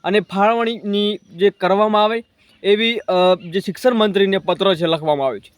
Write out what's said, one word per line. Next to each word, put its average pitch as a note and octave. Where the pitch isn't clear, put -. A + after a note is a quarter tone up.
અને F#3+
ફાળવણીની G#3
જે F#3
કરવામાં G#3
આવે A3+
એવી, A3
અ, F#3
જે F3+
શિક્ષણ A3+
મંત્રીને G3
પત્ર F#3
છે E3
લખવામાં D3+
આવ્યો A2
છે. -